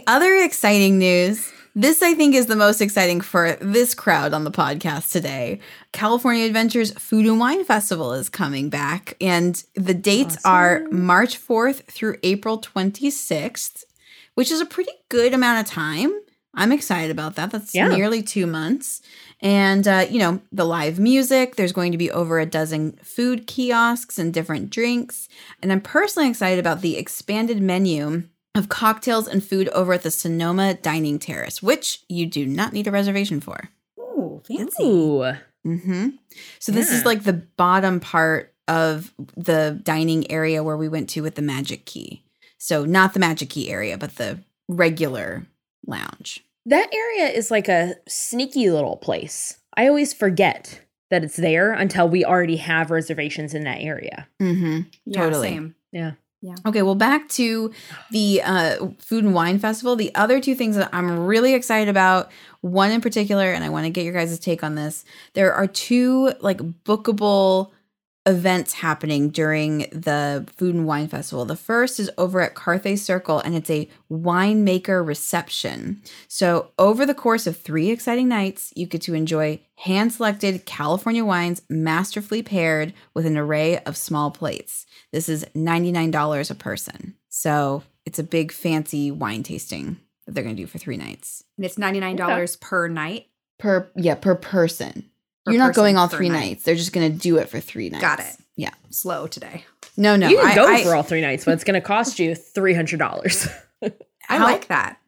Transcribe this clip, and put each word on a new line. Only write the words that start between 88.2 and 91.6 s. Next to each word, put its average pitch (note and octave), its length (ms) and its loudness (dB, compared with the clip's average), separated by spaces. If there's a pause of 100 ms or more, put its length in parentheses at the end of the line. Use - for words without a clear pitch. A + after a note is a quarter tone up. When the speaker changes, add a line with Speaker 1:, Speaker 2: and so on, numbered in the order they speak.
Speaker 1:
big E3 280 -2
fancy D3+ 600 -4
wine A2+ 320 -6
tasting - 540 -10 (280)
that - 80 -14
they're B2+ 100 -4
gonna A2 120 -8
do F#2 120 -10
for - 100 -16
three C#3+ 200 -10
nights. - 460 -14 (140)
Speaker 3:
And F#3+ 80 -8